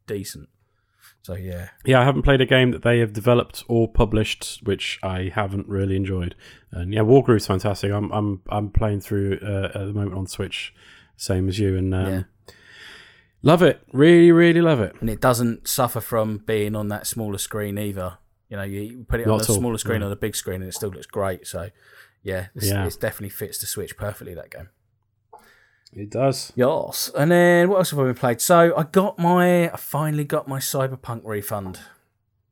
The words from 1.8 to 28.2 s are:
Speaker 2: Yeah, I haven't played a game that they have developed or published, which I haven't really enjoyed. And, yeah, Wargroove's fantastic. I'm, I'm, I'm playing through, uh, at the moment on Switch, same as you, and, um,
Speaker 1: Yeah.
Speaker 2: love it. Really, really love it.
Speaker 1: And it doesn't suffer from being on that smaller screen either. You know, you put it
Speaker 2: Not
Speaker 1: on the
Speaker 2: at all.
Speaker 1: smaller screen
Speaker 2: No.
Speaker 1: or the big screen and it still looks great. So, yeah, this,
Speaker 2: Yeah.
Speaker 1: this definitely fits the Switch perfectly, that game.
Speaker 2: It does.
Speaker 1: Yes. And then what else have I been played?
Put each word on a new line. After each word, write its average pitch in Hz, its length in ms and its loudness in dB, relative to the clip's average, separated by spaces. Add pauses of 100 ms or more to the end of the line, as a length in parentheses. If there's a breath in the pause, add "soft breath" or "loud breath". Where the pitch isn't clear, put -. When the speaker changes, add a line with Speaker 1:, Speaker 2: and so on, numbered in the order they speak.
Speaker 2:
Yeah, 131 160 6
I 123 40 6
haven't 131 180 2
played 135 180 4
a 127 60 2
game 127 240 4
that - 120 -4
they 120 180 2
have 110 120 0
developed 120 560 0
or 117 200 2
published, - 720 0
which - 400 -6
I 92 320 -6
haven't 101 340 -4
really 98 280 -2
enjoyed. 92 400 -4 (340 soft breath)
And, 90 240 -6
yeah, 110 60 0
Wargroove's 120 480 6
fantastic. 98 420 -2
I'm, 101 220 -2
I'm, 104 360 -2
I'm 104 220 -4
playing 104 300 0
through, 98 420 -2
uh, 98 340 -4
at 98 100 -6
the 104 60 -6
moment 101 240 -4
on 95 120 -4
Switch, - 440 -8 (440 soft breath)
same 95 320 -2
as 95 100 -4
you, 98 180 0
and, 95 180 -2
um, 92 180 0
Speaker 1:
Yeah. 98 100 -2 (1200 loud breath)
Speaker 2:
love 165 200 6
it. 151 180 4 (120)
Really, 170 380 8
really 170 300 6
love 160 200 4
it. 95 200 -2
Speaker 1:
And 113 100 -4
it 107 100 -8
doesn't 120 460 0
suffer 120 340 -2
from 110 380 -2
being 107 380 -2
on 104 120 -4
that 104 200 -8
smaller 104 300 -6
screen 104 380 -6
either. 95 420 -8 (300)
You 104 80 -12
know, 98 60 -8
you 104 460 -10
put 120 100 -2
it 113 80 -4
Speaker 2:
Not 110 60 2
Speaker 1:
on 110 60 2
the 107 60 -2
Speaker 2:
at 117 60 0
all. 107 60 2
Speaker 1:
smaller 117 220 -2
screen 113 220 -4
Speaker 2:
No. 101 60 -4
Speaker 1:
or 101 40 -6
the 101 60 -6
big 110 200 -6
screen 92 260 -8
and 92 60 -12
it 90 60 -14
still 107 160 -8
looks 73 160 -16
great. 95 420 -6
So, 87 220 -12 (520 soft breath)
yeah, 92 320 -6
this, 101 140 -4
Speaker 2:
Yeah. 98 160 -2
Speaker 1:
this - 120 -6
definitely 104 340 -8
fits - 280 -12
the - 80 -10
Switch - 300 -10
perfectly, - 380 -10
that - 160 -16
game. 80 180 -18 (1300 soft breath)
Speaker 2:
It 101 140 -12
does. 135 480 -2
Speaker 1:
Yes. - 580 -2
And 151 160 2
then 175 380 6
what 196 80 2
else 185 140 0
have 147 100 -2
I 131 40 2
been 127 100 0
played? 123 260 -2